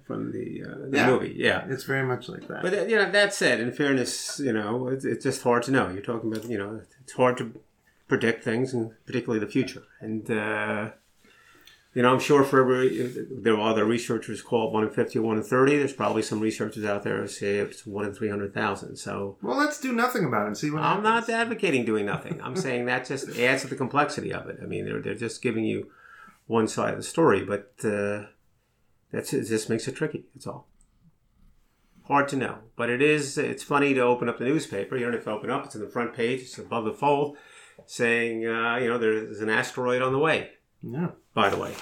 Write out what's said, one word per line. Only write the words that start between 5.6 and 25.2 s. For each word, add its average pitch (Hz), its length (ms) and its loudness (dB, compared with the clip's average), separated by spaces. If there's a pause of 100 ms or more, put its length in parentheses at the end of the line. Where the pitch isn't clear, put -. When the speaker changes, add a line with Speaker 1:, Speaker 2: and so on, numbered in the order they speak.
Speaker 1:
to 131 80 -2
know. 113 180 4
You're 95 120 -6
talking 113 300 -4
about, 110 180 -8
you 113 80 -2
know, 107 240 -6 (220)
it's - 100 -18
hard 123 240 4
to 117 140 -6 (560)
predict 113 360 2
things, 127 300 0
and 113 180 -2 (140)
particularly 120 380 -2
the 101 80 -8
future. 135 320 -2 (160)
And, 110 320 -6
uh, 107 600 -2 (1000)
you 127 100 2
know, 127 100 8
I'm 127 60 4
sure 143 240 6
for 139 180 6
every, 127 460 2 (340)
there 110 140 4
are 107 160 2
other 110 120 2
researchers 110 600 -2
call 120 240 2
it - 60 -4
one 107 100 2
in 104 80 -2
fifty 117 260 0
or 113 60 2
one 110 140 2
in 107 60 -2
thirty. 135 340 4
There's 135 160 0
probably 107 280 0
some 107 180 -2
researchers 107 460 -2
out 101 180 0
there 107 180 -2
who 104 60 -6
say 101 300 -4
it's 101 300 -6
one 104 180 -6
in 101 80 -6
three 107 160 -4
hundred 101 240 -6
thousand. 104 440 -4
So 101 440 -8
Speaker 2:
Well, 247 160 -2
let's 294 220 0
do 262 120 -4
nothing 240 320 2
about 117 200 2
it 104 40 -2
and 104 100 -4
see 151 120 -2
what 151 140 -2
Speaker 1:
I'm 175 180 2
not 226 200 2
Speaker 2:
happens. 233 80 -6
Speaker 1:
advocating 220 560 0
doing 107 200 2
nothing. - 380 -4
I'm 127 120 -6
saying 123 300 -2
that 127 220 -2
just - 320 -6
adds 131 240 4
to 131 40 -10
the 131 80 -6
complexity 135 560 0
of - 160 -8
it. - 140 -10
I 95 60 -10
mean, 95 180 -4
they're, 107 160 -6
they're 104 140 -4
just 113 260 -6